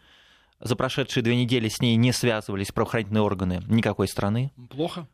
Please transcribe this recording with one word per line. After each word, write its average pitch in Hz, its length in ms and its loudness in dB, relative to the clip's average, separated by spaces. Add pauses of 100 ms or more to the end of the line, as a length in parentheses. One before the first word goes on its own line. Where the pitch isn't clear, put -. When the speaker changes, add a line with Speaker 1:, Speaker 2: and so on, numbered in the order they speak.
(600)
Speaker 1:
За 117 140 -2
прошедшие 131 480 -2
две 117 140 2
недели 120 320 2
с - 120 -6
ней 117 140 4
не 120 160 6
связывались 107 640 -2
правоохранительные 107 500 0
органы 92 460 0
никакой 107 400 2
страны. 113 420 -2 (200)
Speaker 2:
Плохо. 156 440 -6